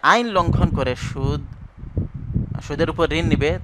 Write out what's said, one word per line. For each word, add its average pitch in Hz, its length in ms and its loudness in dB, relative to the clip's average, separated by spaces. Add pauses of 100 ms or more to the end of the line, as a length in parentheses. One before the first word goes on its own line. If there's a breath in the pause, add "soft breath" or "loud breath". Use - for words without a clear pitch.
আইন 226 240 6
লঙ্ঘন 185 420 2
করে 127 260 0
সুদ, 139 460 -2 (1200)
সুদের 160 280 -2
উপর 160 220 0
ঋণ 165 160 0
নিবে, 160 360 2